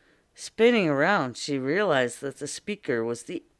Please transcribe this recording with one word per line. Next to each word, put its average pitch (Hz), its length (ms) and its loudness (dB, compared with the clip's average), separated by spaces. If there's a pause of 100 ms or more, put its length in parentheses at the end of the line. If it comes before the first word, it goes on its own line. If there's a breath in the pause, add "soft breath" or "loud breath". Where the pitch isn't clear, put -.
(340 soft breath)
Spinning 226 560 2
around, 147 480 2
she 143 220 -4
realized 135 600 0
that 135 180 -10
the 147 80 -10
speaker 143 560 -4
was 117 200 -4
the - 200 -10 (160)